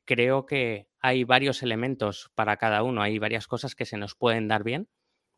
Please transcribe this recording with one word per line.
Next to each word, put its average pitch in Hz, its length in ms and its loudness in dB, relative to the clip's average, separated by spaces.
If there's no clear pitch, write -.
creo 131 420 2
que 117 440 -4
hay 127 240 2
varios 127 400 2
elementos 117 720 -2
para 104 220 2
cada 107 260 2
uno, 107 180 0
hay 107 160 0
varias 107 300 -4
cosas 123 280 -8
que 117 100 -8
se - 100 -10
nos 104 180 -8
pueden 113 360 0
dar 107 160 0
bien 143 240 -4